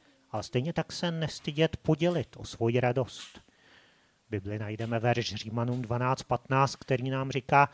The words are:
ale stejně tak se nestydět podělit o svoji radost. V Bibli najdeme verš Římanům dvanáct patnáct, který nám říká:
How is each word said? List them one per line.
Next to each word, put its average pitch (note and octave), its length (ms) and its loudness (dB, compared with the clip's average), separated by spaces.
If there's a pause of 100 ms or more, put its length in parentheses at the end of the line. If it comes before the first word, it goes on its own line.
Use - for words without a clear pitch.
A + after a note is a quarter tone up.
(320)
ale G#2+ 120 -4
stejně C3+ 300 -2
tak - 180 -2
se F3 200 -4
nestydět D#3+ 680 -2
podělit D#3+ 500 0 (100)
o G#2 80 -14
svoji A#2 340 0
radost. B2 600 -2 (880)
V - 40 -8
Bibli G2+ 280 -4
najdeme A2 400 -4
verš A#2 340 2
Římanům A#2+ 480 -2
dvanáct B2 420 0
patnáct, C3 520 2
který C3 340 -2
nám C3+ 220 -4
říká: C#3 420 4